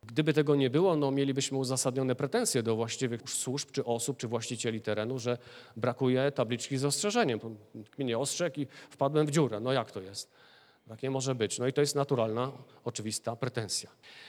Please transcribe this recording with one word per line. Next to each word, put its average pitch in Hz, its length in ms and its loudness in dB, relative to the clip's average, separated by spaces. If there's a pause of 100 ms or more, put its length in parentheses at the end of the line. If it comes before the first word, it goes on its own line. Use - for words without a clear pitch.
Gdyby 151 260 2
tego 147 240 6
nie 135 140 4
było, 165 260 4
no, 139 140 2
mielibyśmy 139 480 0
uzasadnione 131 560 0
pretensje 143 480 0
do 110 140 2
właściwych 117 540 -2
służb, - 400 -4
czy 127 140 -2
osób, 120 320 0
czy 120 120 -6
właścicieli 113 520 -2
terenu, 110 380 -2
że 120 200 -2 (380)
brakuje 127 560 2
tabliczki 123 460 -2
z 131 60 0
ostrzeżeniem. 165 560 2 (340)
„Nikt - 240 -14
mnie 139 80 -2
nie 117 120 0
ostrzegł 147 420 -2
i 131 60 -4 (240)
wpadłem 151 360 2
w 147 40 -2
dziurę. 127 300 2
No 127 120 -2
jak 120 180 0
to 101 100 -8
jest? 95 300 -12 (580)
Tak 110 140 -12
nie 135 80 -2
może 135 240 0
być”. 110 240 0
No 123 80 0
i 135 60 2
to 143 80 2
jest 143 140 2
naturalna, 127 580 0 (320)
oczywista 113 520 -4
pretensja. - 540 -4 (380)